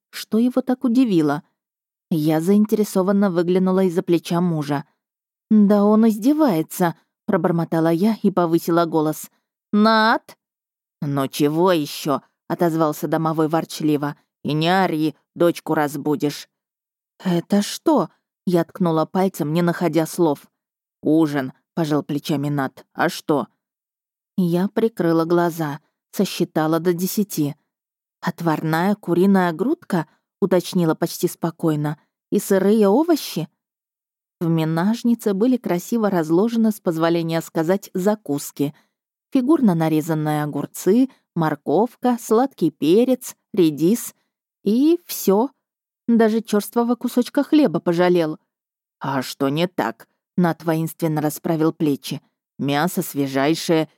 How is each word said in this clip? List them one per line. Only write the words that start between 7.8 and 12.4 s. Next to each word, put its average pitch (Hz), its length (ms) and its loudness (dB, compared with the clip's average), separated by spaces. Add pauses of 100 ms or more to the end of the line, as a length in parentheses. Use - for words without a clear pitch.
я 208 300 0
и 202 100 2
повысила 170 540 2
голос. 156 440 -2 (420)
«Нат!» 220 640 2 (640)
«Ну 139 280 -2
чего 160 420 2
ещё?» — 147 520 -2 (260)